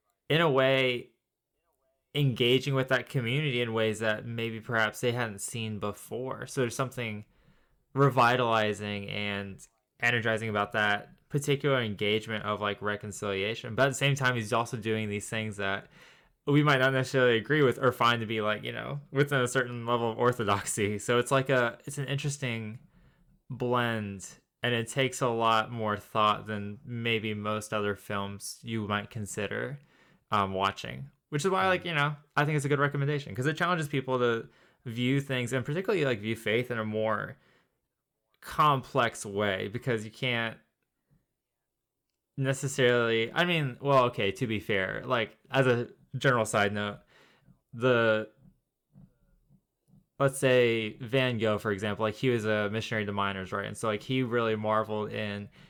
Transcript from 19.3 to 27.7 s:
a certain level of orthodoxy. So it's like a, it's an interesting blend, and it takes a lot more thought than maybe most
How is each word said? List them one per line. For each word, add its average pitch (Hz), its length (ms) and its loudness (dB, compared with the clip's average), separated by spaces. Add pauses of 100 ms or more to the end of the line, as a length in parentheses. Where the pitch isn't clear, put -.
a 123 60 2
certain 120 380 -2
level 117 240 2
of 110 80 -4
orthodoxy. 107 800 0
So 120 220 0
it's 123 100 0
like 135 200 2
a, 123 360 2
it's 143 120 -12
an 139 80 -6
interesting 123 720 -6 (720)
blend, 117 760 -2 (380)
and 120 100 2
it 117 140 0
takes 131 340 -2
a 135 60 2
lot 113 440 2
more 107 260 -2
thought 104 500 0
than 104 380 -8
maybe 117 480 -2
most 104 400 -6